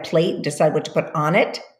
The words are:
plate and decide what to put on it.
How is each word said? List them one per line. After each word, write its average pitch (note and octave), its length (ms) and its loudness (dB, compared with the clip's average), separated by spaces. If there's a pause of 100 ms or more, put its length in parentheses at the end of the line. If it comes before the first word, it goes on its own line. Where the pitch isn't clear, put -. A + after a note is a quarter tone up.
plate E3+ 260 2
and - 80 -6
decide D3+ 300 2
what - 120 -2
to - 60 -12
put - 220 -2
on D#3 220 2
it. - 240 2 (200)